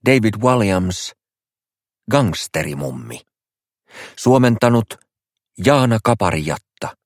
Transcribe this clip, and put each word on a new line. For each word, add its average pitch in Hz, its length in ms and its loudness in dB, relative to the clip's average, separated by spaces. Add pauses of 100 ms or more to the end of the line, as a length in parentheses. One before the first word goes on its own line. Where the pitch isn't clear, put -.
David 113 360 2
Walliams, 98 720 0 (960)
Gangsterimummi. 69 1080 -4 (920)
Suomentanut 120 720 2 (800)
Jaana 127 380 4
Kaparijatta. 82 1040 -4